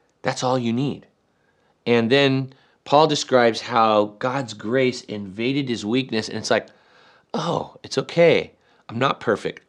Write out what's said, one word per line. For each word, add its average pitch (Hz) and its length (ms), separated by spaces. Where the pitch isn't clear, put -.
that's - 200
all 127 160
you 117 160
need." 127 320
And 117 240
then 135 440
Paul 147 200
describes 123 560
how 110 560
God's 127 360
grace 120 500
invaded 113 640
his 104 160
weakness, 113 420
and - 100
it's 104 120
like, 110 180
"Oh, 165 500
it's - 160
okay. 131 540
I'm 110 100
not 131 220
perfect. 95 500